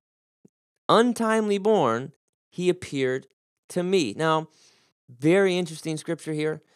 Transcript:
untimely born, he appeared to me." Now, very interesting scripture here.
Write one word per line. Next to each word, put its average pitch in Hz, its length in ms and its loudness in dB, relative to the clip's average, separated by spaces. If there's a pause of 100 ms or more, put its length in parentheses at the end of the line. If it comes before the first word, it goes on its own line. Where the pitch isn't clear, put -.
(920)
untimely 220 680 2
born, 160 560 0 (380)
he 180 180 -4
appeared 135 600 -2 (420)
to 180 120 -4
me." 175 320 0
Now, 160 360 0 (580)
very 175 480 2
interesting 160 400 -6
scripture 156 380 -8
here. 156 260 -4 (160)